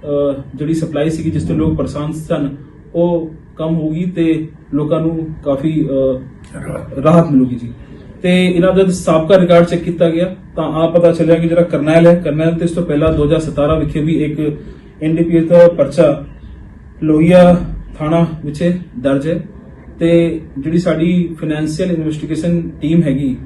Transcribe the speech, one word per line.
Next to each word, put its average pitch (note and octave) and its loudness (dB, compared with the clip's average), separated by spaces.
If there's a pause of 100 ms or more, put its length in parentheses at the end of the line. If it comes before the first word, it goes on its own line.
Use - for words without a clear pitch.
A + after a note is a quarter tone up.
ਅਹ, C#3+ -2 (120)
ਜਿਹੜੀ D3+ -4
ਸਪਲਾਈ D#3 -2
ਸੀਗੀ, D#3+ -4
ਜਿਸ D#3 -2
ਤੋਂ E3 -2
ਲੋਕ D#3 0
ਪਰੇਸ਼ਾਨ D3 -6
ਸਨ, D3 -6 (380)
ਉਹ E3+ -2 (260)
ਕੰਮ E3 -4
ਹੋਊਗੀ D#3 -4
ਤੇ D#3+ -2 (260)
ਲੋਕਾਂ D3+ 0
ਨੂੰ D#3+ -4 (160)
ਕਾਫੀ, D3+ -2
ਅਹ, - -6
ਰਾਹਤ D#3 4
ਮਿਲੂਗੀ B2+ 2
ਜੀ। A2+ -12 (500)
ਤੇ F3+ 2
ਇਹਨਾਂ F3+ 2
ਦਾ F#3+ 4
ਸਾਬਕਾ E3+ 2
ਰਿਕਾਰਡ F3 6
ਚੈੱਕ E3+ -2
ਕੀਤਾ E3 0
ਗਿਆ F3+ -2 (200)
ਤਾਂ D#3+ -4
ਆਹ D#3+ 0
ਪਤਾ E3+ 4
ਚੱਲਿਆ E3 2
ਕਿ E3 0
ਜਿਹੜਾ E3+ 2
ਕਰਨੈਲ D#3+ 4
ਹੈ, F3 8
ਕਰਨੈਲ D#3+ 0
ਤੇ E3+ -4
ਇਸ E3+ 0
ਤੋਂ F3 -4
ਪਹਿਲਾਂ D#3 0
ਦੋ D3 0
ਹਜ਼ਾਰ D#3+ 2
ਸਤਾਰਾਂ D3+ -2
ਵਿਖੇ D3+ -4
ਵੀ D3+ 0
ਇੱਕ D3+ -4 (440)
ਐਨ D#3+ 0
ਡੀ E3+ 0
ਪੀ E3+ 0
ਐਸ D#3+ 2
ਦਾ E3+ 8
ਪਰਚਾ D3 2 (800)
ਲੋਹੀਆ F3 6 (380)
ਥਾਣਾ E3 0 (180)
ਵਿਖੇ F3 -2 (240)
ਦਰਜ C#3 -2
ਹੈ। - -4 (540)
ਤੇ E3+ 2 (180)
ਜਿਹੜੀ D#3+ -2
ਸਾਡੀ E3+ 0
ਫਾਈਨੈਂਸ਼ੀਅਲ D#3 -4
ਇਨਵੈਸਟੀਗੇਸ਼ਨ D#3 -4 (100)
ਟੀਮ D#3+ 2
ਹੈਗੀ C3+ -2